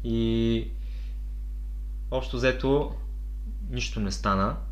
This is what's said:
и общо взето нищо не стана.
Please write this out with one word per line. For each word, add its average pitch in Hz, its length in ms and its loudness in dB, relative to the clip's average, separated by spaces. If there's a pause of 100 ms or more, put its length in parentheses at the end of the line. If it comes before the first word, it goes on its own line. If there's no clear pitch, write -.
и 113 640 4 (1400)
общо 127 260 0
взето 135 540 4 (800)
нищо 117 280 -2
не 101 120 0
стана. 98 440 2 (160)